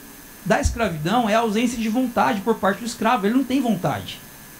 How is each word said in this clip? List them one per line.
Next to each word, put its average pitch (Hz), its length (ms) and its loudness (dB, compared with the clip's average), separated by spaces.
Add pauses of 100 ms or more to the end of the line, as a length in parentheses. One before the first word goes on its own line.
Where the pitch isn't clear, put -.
(460)
da 226 160 2
escravidão 208 680 0
é 208 60 4
a 226 40 4
ausência 233 380 0
de 226 120 -2
vontade 240 500 0
por 220 160 0
parte 202 240 0
do 240 60 -10
escravo. 220 400 0
Ele 226 100 2
não 269 80 4
tem 262 160 0
vontade. 160 600 -2 (400)